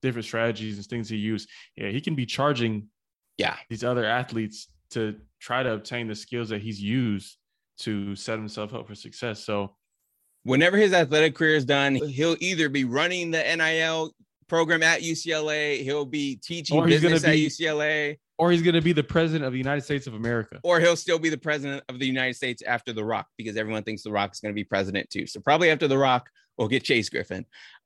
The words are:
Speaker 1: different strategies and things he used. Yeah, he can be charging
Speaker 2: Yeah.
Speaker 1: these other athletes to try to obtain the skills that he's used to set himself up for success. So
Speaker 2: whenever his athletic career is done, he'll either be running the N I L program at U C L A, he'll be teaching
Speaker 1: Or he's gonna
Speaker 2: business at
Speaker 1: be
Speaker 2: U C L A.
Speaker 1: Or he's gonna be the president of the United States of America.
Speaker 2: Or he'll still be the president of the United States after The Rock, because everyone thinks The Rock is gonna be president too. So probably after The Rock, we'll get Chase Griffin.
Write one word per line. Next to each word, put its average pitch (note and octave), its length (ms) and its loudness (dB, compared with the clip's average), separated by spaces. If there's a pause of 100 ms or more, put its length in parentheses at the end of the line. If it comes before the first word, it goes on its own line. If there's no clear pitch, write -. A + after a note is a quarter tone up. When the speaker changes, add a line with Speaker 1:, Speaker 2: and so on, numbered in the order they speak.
Speaker 1:
different A#2 220 -2
strategies A2 520 -2
and G2+ 100 -14
things A#2 220 -8
he A2 80 -4
used. G#2+ 320 -2 (280)
Yeah, G#2+ 140 -6
he A#2+ 100 -4
can D#3+ 160 -4
be B2+ 100 -2
charging A#2 600 0 (500)
Speaker 2:
Yeah. - 180 0 (140)
Speaker 1:
these A2+ 140 -6
other A#2+ 200 0
athletes A2+ 640 -2 (220)
to G#2+ 260 -4 (240)
try B2+ 220 -2
to B2+ 100 -2
obtain A2+ 360 -6
the G#2+ 80 -8
skills A#2 320 -8
that G#2+ 140 -6
he's G#2 180 -8
used G#2 580 -2 (400)
to G2+ 380 -6
set A2+ 220 -6
himself G#2+ 360 -8
up A#2+ 140 -12
for G#2 80 -16
success. A2 480 -10
So G2+ 320 -4 (680)
Speaker 2:
whenever D#3+ 340 4
his G3+ 160 6
athletic D#3 440 4
career D#3 180 4
is C#3+ 100 2
done, C#3 300 2
he'll D3 460 0
either E3+ 280 0
be C3+ 160 0
running E3+ 460 0
the D#3+ 160 0
N E3 140 0
I D#3+ 180 2
L D#3+ 340 0 (360)
program E3 340 4
at D#3+ 200 4
U E3 120 -2
C E3 160 -4
L D#3 200 -2
A, D3+ 340 -2
he'll C#3+ 220 -2
be C#3 300 -4
teaching E3 400 -4
Speaker 1:
Or D#3+ 120 4
he's D3+ 120 8
gonna E3 140 6
Speaker 2:
business D#3+ 140 2
at D#3 60 2
Speaker 1:
be D#3 80 4
Speaker 2:
U D#3 80 0
C D#3+ 180 -4
L D3+ 140 0
A. D3+ 360 -2 (200)
Speaker 1:
Or E3+ 140 4
he's E3+ 80 6
gonna E3 220 4
be E3+ 100 4
the D3+ 100 2
president D#3+ 440 0
of C3 60 -4
the B2+ 60 -4
United C#3 220 -2
States C#3 260 -4
of B2 60 -10
America. A2+ 500 -4
Speaker 2:
Or F3 160 4
he'll E3+ 160 6
still E3 240 0
be D#3+ 120 0
the D3+ 80 -2
president C#3+ 500 -4
of B2+ 100 -10
the C3+ 80 -2
United B2+ 280 0
States B2 280 -6
after A#2+ 300 -4
The A2 100 -4
Rock, G#2+ 240 -4 (120)
because A2 180 -8
everyone A2 260 -4
thinks G#2+ 200 -8
The G#2+ 100 -8
Rock G2+ 220 0
is - 60 -16
gonna G#2 140 -6
be G#2 80 -4
president G2 460 -2
too. - 180 -8
So - 140 -12
probably D#3+ 300 4
after D3+ 180 2
The C3+ 80 2
Rock, C3 320 2 (280)
we'll A2 120 -2
get B2+ 160 0
Chase A2+ 240 2
Griffin. - 360 -6 (420)